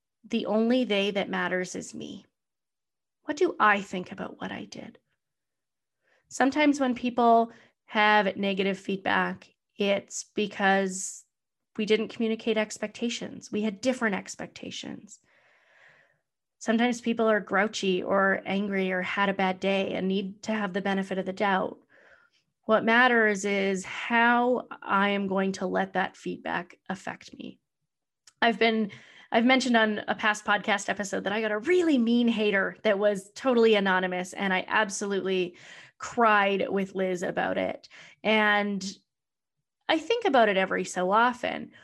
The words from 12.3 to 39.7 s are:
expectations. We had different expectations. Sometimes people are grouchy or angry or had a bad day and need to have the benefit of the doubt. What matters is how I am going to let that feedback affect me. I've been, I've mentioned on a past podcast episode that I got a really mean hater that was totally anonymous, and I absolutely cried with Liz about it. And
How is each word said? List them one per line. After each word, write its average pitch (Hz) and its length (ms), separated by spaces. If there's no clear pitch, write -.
expectations. - 960
We 208 100
had 214 180
different 240 360
expectations. - 1040
Sometimes 240 420
people 226 300
are 208 100
grouchy 196 640
or 196 440
angry 196 440
or 180 120
had 202 260
a 190 60
bad 185 260
day 196 340
and 190 140
need 196 360
to 220 80
have 202 200
the 196 80
benefit 196 380
of 185 80
the 190 60
doubt. 190 460
What 220 200
matters 226 600
is 196 400
how 240 840
I 196 280
am 202 180
going 190 240
to 190 140
let 185 260
that 185 240
feedback 175 600
affect - 480
me. - 240
I've 233 160
been, 220 320
I've 226 140
mentioned 254 320
on 214 320
a 214 60
past 214 300
podcast 202 440
episode 196 360
that 196 80
I 220 100
got 214 100
a 214 60
really 330 400
mean 240 280
hater 202 560
that 202 160
was 208 360
totally 233 400
anonymous, 185 580
and 196 200
I 185 140
absolutely 196 880
cried 202 720
with 196 260
Liz 185 280
about 185 340
it. - 320
And 208 640